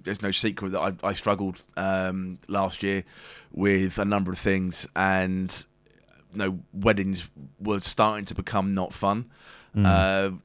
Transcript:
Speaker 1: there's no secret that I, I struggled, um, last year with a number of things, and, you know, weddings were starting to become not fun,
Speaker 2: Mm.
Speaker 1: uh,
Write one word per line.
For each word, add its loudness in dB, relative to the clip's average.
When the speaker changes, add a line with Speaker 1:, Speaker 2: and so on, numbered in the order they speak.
Speaker 1:
there's -6
no -2
secret -2
that 0
I, 0
I 0
struggled, -2
um, -2
last -2
year 0
with 2
a 0
number 2
of -4
things, 0
and, 0
you -10
know, -2
weddings 2
were -2
starting 0
to -10
become -2
not -2
fun, 0
Speaker 2:
Mm. 6
Speaker 1:
uh, 4